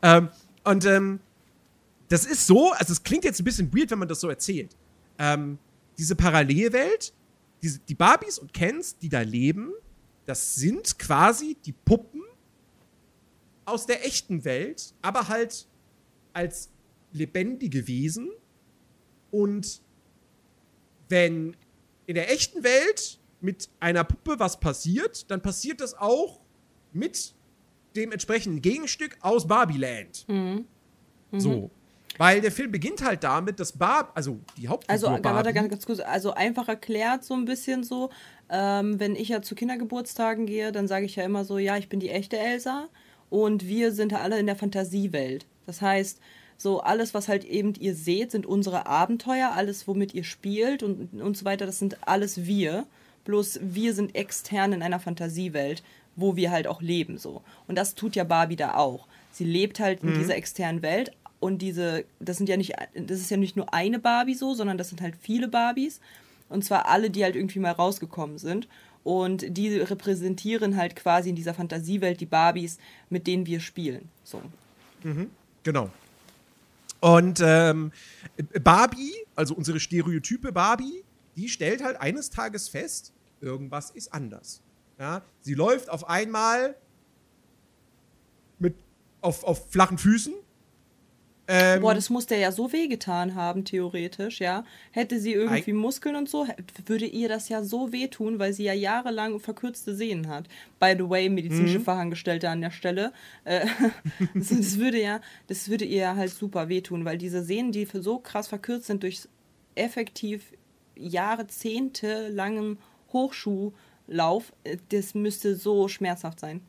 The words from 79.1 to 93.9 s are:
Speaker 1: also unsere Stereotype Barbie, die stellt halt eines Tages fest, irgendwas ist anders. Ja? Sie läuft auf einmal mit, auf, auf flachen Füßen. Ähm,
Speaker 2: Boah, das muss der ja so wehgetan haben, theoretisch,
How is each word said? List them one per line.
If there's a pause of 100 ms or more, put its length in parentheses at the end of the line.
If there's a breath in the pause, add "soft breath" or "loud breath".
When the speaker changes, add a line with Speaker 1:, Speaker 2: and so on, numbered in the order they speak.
Speaker 1:
also
unsere
Stereotype
Barbie, (320)
die
stellt
halt
eines
Tages
fest, (280)
irgendwas
ist
anders. (380)
Ja? (180 soft breath)
Sie
läuft
auf
einmal (1800)
mit, (460)
auf,
auf
flachen
Füßen. (1160)
Ähm,
Speaker 2:
Boah,
das
muss
der
ja
so
wehgetan
haben,
theoretisch,